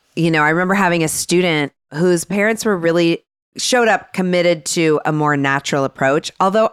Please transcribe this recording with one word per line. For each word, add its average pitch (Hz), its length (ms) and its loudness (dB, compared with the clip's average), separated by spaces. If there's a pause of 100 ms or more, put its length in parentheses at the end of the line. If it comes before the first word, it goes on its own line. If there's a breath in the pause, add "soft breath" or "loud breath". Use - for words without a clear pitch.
(180)
you 165 140 0
know, 156 120 2
I 151 60 2
remember 180 240 0
having 175 300 0
a 156 60 0
student 165 600 -2 (220)
whose 175 320 0
parents 208 400 -2
were 208 120 0
really 165 440 0 (360)
showed 240 300 0
up 196 240 0
committed 175 540 0
to 160 400 2
a 156 80 0
more 147 240 0
natural 139 480 -2
approach. 139 440 -2 (120)
Although 208 320 2